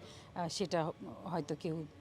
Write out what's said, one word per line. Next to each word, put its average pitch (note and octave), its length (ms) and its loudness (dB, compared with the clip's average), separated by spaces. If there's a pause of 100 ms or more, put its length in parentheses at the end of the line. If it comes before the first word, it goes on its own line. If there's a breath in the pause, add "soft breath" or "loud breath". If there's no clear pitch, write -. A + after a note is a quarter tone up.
(340 loud breath)
আহ, F3 140 2
সেটা E3+ 360 4
হ-, D#3+ 80 2 (320)
হয়তো E3 300 2
কেউ D#3+ 320 0 (140)